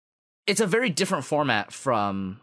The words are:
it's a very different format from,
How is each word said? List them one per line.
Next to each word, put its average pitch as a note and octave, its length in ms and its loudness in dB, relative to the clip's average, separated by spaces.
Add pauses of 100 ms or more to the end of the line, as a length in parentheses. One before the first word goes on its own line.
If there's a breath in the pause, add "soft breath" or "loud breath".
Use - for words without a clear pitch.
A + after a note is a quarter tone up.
(480)
it's G3+ 120 2
a A3+ 80 4
very A3+ 220 2
different F3 360 -2
format C3+ 460 0
from, G2+ 720 -2